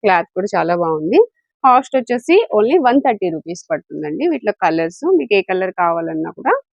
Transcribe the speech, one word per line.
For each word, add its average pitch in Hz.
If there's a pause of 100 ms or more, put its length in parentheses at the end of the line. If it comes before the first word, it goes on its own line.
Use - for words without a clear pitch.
క్లాత్ 180
కూడా 196
చాలా 170
బాగుంది. 220 (460)
కాస్ట్ 254
వచ్చేసి 247 (240)
only 240 (120)
వన్ 262
థర్టీ 202
రూపీస్ 170
పడుతుందండి. 156 (100)
వీటిలో 220 (100)
కలర్స్ 165 (160)
మీకు 247
ఏ - (100)
కలర్ 185 (100)
కావాలన్నా 165
కూడా 440 (180)